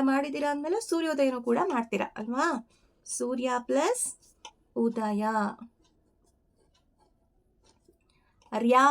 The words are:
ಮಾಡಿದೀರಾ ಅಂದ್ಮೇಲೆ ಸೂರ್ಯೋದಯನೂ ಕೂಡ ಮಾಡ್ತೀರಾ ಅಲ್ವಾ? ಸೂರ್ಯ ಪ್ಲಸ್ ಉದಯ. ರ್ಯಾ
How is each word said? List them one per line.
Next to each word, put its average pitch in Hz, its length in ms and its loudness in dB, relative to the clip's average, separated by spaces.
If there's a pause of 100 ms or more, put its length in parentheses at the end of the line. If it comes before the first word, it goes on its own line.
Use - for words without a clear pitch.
(100)
ಮಾಡಿದೀರಾ 285 420 0
ಅಂದ್ಮೇಲೆ 311 280 -2 (100)
ಸೂರ್ಯೋದಯನೂ 285 580 0
ಕೂಡ 240 100 2 (140)
ಮಾಡ್ತೀರಾ 220 360 -2 (120)
ಅಲ್ವಾ? 240 260 -2 (600)
ಸೂರ್ಯ 247 440 -4 (160)
ಪ್ಲಸ್ 320 380 0 (720)
ಉದಯ. 220 480 0 (3250)
ರ್ಯಾ 240 380 6